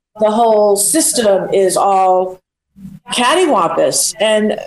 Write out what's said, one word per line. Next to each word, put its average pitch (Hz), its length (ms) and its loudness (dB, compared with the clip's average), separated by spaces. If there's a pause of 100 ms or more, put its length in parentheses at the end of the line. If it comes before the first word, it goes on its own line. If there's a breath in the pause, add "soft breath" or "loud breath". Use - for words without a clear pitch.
(200)
the 214 120 2
whole 208 440 2
system 202 760 0
is 190 240 0
all 185 640 0 (720)
cattywampus, 226 1080 0
and 214 460 0